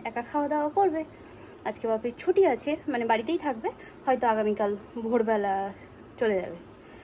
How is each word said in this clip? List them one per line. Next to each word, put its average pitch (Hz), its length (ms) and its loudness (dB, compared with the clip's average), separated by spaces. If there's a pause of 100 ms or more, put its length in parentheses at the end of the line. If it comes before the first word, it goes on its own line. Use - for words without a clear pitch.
একা 233 160 -6
খাওয়া 294 260 -2
দাওয়া 294 220 0
করবে। 320 340 2 (640)
আজকে 226 220 -4
বাপির 226 320 0
ছুটি 370 260 4
আছে, 285 300 0 (120)
মানে 247 180 -2
বাড়িতেই 226 320 0
থাকবে, 285 320 -4 (360)
হয়তো 254 220 2
আগামীকাল 214 500 2 (240)
ভোরবেলা 214 720 0 (460)
চলে 214 160 2
যাবে 175 200 -4 (480)